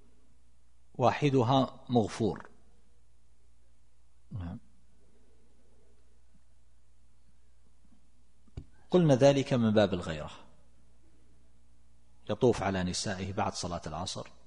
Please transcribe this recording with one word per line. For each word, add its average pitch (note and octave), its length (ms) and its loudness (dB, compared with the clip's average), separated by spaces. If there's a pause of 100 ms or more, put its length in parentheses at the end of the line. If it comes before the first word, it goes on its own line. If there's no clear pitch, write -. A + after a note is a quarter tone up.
(960)
واحدها C3 920 2
مغفور. A2 640 0 (1800)
نعم. F#2+ 280 -8 (4000)
قلنا E3+ 240 8
ذلك C#3 380 6
من A#2 180 4
باب G#2 240 6
الغيرة، D#2+ 360 -6 (2000)
يطوف G#2+ 320 4
على F#2+ 200 0
نسائه F#2 500 -2
بعد G2 200 -2
صلاة F2 340 -6
العصر، D2+ 440 -8 (160)